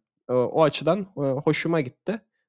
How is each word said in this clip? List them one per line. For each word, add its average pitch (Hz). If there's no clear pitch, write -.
o, 123
o 123
açıdan, 160
e, 190
hoşuma 147
gitti. 175